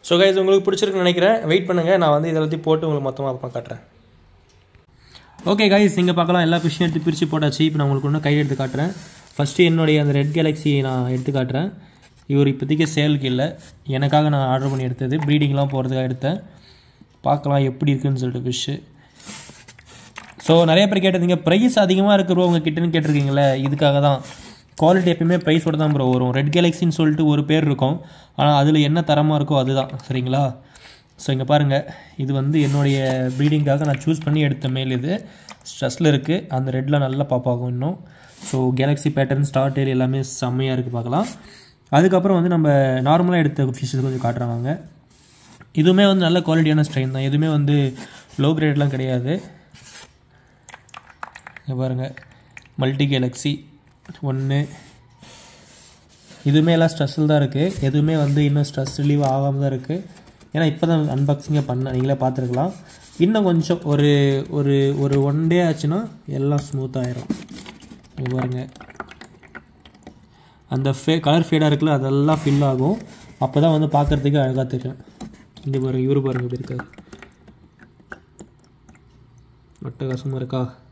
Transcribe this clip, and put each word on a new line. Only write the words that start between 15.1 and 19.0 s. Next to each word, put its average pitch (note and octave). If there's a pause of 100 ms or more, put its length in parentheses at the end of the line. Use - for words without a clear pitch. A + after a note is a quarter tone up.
ப்ரீடிங்லாம் C#3+
போகிறதுக்காக C3
எடுத்தேன். C#3 (800)
பார்க்கலாம் C#3+
எப்படி C#3+
இருக்குன்னு C3+
சொல்லிட்டு B2+
fish. C3+ (1700)